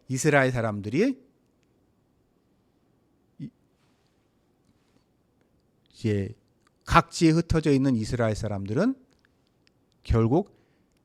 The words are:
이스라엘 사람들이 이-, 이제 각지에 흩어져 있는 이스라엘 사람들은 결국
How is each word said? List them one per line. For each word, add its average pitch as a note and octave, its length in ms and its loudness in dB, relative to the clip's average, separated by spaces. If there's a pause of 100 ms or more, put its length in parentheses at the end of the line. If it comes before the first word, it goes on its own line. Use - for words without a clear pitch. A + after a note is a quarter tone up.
이스라엘 C3 440 2
사람들이 A2+ 680 -2 (2250)
이-, D3 100 -12 (2500)
이제 G#2 420 -4 (560)
각지에 E3 400 2
흩어져 D#3+ 420 0
있는 C3+ 220 2
이스라엘 A2 400 -2
사람들은 G#2+ 600 -4 (1080)
결국 A2+ 560 0 (460)